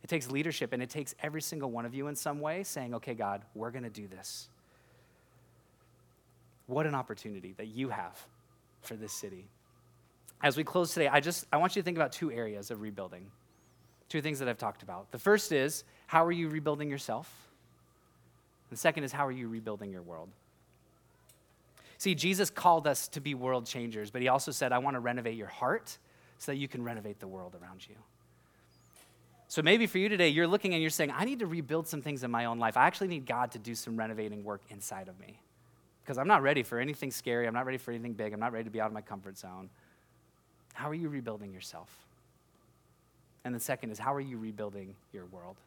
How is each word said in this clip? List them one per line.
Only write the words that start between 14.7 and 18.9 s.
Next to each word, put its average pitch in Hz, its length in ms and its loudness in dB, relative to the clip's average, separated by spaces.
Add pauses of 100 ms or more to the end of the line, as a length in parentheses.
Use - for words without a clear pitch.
about. 95 280 -10
The 120 80 -8
first 202 320 4
is, 143 320 2 (240)
how 165 180 6
are 170 60 2
you 170 160 0
rebuilding 151 420 0
yourself? 139 600 -6 (1200)
And 117 80 -12
the - 20 -10
second 156 240 4